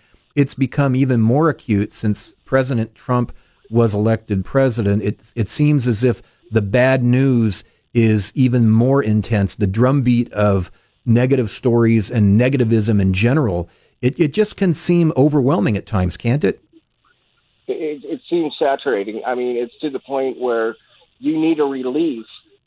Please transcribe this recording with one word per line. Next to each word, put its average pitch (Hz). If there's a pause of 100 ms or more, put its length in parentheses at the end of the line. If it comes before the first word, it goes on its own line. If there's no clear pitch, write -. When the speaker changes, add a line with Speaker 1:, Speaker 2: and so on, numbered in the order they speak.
(360)
Speaker 1:
it's 143
become 135
even 127
more 135
acute 104
since - (100)
President 127
Trump 123 (380)
was 110
elected 107
president. 110
It, -
it 113
seems 147
as 113
if 120 (300)
the 110
bad 127
news 120 (300)
is 110
even 123
more 123
intense. 107
The 104
drumbeat 120
of 101 (360)
negative 123
stories 113
and 104
negativism 113
in 95
general, 107 (320)
it, 139
it 175
just 208
can 180
seem 170
overwhelming 143
at -
times, 90
can't 127
it? - (1040)
Speaker 2:
It, 151
it 147
seems 165
saturating. 113
I 127
mean, 123
it's 120
to 156
the 135
point 135
where 117 (460)
you 156
need 160
a 147
release 135 (420)